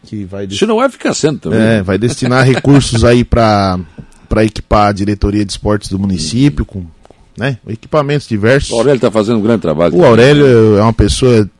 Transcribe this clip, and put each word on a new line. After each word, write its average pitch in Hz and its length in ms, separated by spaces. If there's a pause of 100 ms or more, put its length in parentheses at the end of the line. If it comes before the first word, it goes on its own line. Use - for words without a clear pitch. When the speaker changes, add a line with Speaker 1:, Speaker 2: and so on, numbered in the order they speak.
Speaker 1:
que 104 180
vai 98 220
Speaker 2:
Isso 101 200
não 220 100
vai 254 120
ficar - 260
sendo 151 260
também, 104 180
Speaker 1:
é, 110 40 (140)
Speaker 2:
né? 104 60
Speaker 1:
vai 92 160
destinar 123 460
recursos 131 600
aí 120 200
pra, 101 540 (500)
pra 110 160
equipar 107 440
a 104 40
diretoria 101 520
de 95 80
esportes - 380
do 95 80
município, 101 640
com, 95 200 (520)
né, 123 220 (100)
equipamentos 143 580
diversos. 117 440
Speaker 2:
O 120 60
Aurélio 120 240
tá 120 100
fazendo 110 280
um 101 40
grande 110 200
trabalho 82 300
Speaker 1:
O - 60
Speaker 2:
também. 165 100
Speaker 1:
Aurélio 120 680
é 101 40
uma 113 100
pessoa 110 560 (120)